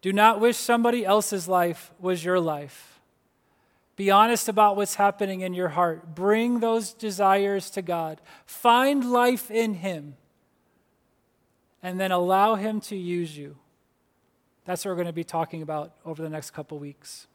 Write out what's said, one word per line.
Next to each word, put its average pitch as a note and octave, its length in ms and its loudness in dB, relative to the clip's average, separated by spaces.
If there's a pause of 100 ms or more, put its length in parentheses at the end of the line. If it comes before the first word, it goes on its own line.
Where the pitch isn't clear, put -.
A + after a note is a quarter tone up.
Do F#3+ 120 -4
not G#3 260 6
wish A#3 180 4
somebody A#3+ 480 2
else's G3 440 0
life F3 500 0
was F3 260 -4
your F3+ 140 2
life. D3 640 -6 (960)
Be G3 140 0
honest A3 380 4
about G#3 280 4
what's G3+ 200 -2
happening G3 440 0
in F#3 140 -6
your F3+ 140 -2
heart. E3 460 -2
Bring A3 460 0
those A3+ 320 -2
desires G3 800 0
to G3 120 -8
God. E3 380 -6 (240)
Find B3 680 2
life B3 400 2
in A3 240 -2
Him. D#3+ 420 -8 (1700)
And F#3 180 -6
then F#3+ 120 0
allow F#3+ 440 4
Him G#3+ 260 -4
to - 140 -10
use F3 400 -4
you. C#3+ 200 -16 (1080)
That's F3+ 200 -6
what G3+ 60 -4
we're F3+ 60 -4
gonna F3 160 -4
be E3 120 -6
talking E3 380 -6
about D3+ 300 -8 (120)
over D#3+ 180 -10
the D#3 80 -8
next D#3 200 -10
couple D3+ 280 -14
weeks. - 560 -18